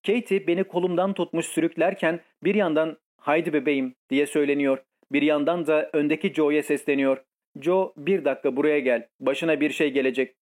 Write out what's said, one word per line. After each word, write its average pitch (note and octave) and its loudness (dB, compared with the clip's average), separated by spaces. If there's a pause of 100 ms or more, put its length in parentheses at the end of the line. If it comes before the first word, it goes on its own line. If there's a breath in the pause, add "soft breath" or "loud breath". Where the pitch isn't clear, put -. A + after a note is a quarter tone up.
Katie G3 0
beni F3 0
kolumdan F3+ -2
tutmuş E3 -4
sürüklerken E3 0 (240 soft breath)
bir F#3+ 2
yandan D#3+ 0 (240)
"Haydi D#3+ 0
bebeğim." C3+ 0 (160)
diye C#3+ 2
söyleniyor. C#3+ 0 (340)
Bir C#3+ 2
yandan D3+ 0
da D3+ 0
öndeki D3+ 0
Joe'ya D3+ 2
sesleniyor. C#3 0 (360)
"Joe, F#3 0
bir D#3 0
dakika C3+ 0
buraya D3 2
gel. B2 0 (140)
Başına C#3+ 0
bir D3+ 2
şey D3 0
gelecek." C3 -2